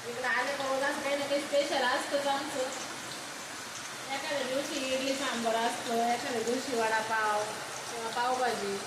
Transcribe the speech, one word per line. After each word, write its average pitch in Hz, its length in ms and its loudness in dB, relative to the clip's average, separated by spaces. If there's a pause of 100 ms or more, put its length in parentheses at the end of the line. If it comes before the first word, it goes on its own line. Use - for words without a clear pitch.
इकडं 240 260 -4
आले 254 240 2
का 277 120 -2
मग 269 180 2
असं 285 180 0
काही 285 160 0
ना 277 80 0
काही 285 160 2
स्पेशल 285 440 2
असतंच 277 420 2
आमचं. 277 420 0 (1400)
एखाद्या 277 320 0
दिवशी 285 420 0
इडली 269 300 0
सांबार 233 420 0
असतं, 233 380 0 (100)
एखाद्या 240 380 2
दिवशी 254 320 0
वडापाव 220 680 2 (420)
किंवा 233 300 -4
पावभाजी. 240 720 2